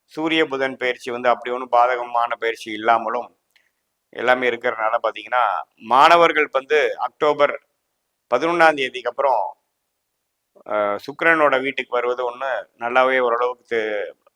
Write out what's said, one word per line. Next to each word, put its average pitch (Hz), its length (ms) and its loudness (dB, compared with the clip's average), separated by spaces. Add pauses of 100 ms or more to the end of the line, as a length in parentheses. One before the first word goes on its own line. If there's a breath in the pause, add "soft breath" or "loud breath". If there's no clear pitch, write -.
சூரிய 160 400 -2
புதன் 135 320 -4
பயிற்சி 123 340 -4
வந்து 120 180 -2
அப்படி 120 220 -2
ஒண்ணும் 127 200 -6
பாதகமான 120 680 0
பயிற்சி 113 320 -6
இல்லாமலும் 113 680 -2 (720)
எல்லாமே 127 400 0
இருக்கிறதுனால 113 540 -2
பாத்தீங்கன்னா, 107 580 -2 (140)
மாணவர்கள் 156 760 4
வந்து 135 480 0
அக்டோபர் 139 680 0 (680)
பதினொன்னாம் 165 400 2
தேதிக்கு 123 340 -6
அப்புறம், 123 480 -2 (1080)
ஆ, 104 280 -4
சுக்கிரனோட 143 680 0
வீட்டுக்கு 131 320 -8
வருவது 123 380 -2
ஒண்ணு 123 340 -8 (140)
நல்லாவே 127 400 2
ஓரளவுக்கு 123 560 -2
தெ-, 107 440 -6 (160)